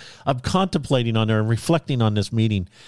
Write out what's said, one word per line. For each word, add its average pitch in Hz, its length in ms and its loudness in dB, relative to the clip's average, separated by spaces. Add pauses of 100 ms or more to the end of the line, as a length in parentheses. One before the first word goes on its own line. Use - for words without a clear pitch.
(260)
I'm 127 120 -2
contemplating 131 760 0
on 110 100 2
there 110 140 2
and 107 80 0
reflecting 131 540 0
on 107 120 2
this 104 180 -2
meeting 110 360 0 (200)